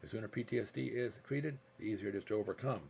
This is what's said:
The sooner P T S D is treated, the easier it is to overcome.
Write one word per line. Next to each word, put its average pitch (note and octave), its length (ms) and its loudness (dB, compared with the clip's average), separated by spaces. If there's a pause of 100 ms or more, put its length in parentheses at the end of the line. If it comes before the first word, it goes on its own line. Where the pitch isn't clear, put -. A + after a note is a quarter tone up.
The - 80 -12
sooner A2 200 -2
P A#2+ 160 0
T A#2+ 160 2
S G#2+ 100 -2
D C3 160 0
is B2 400 0
treated, C#3+ 320 0 (200)
the - 60 -8
easier G#2 240 0
it G2+ 60 0
is G2 100 0
to G#2+ 120 2
overcome. G#2 540 2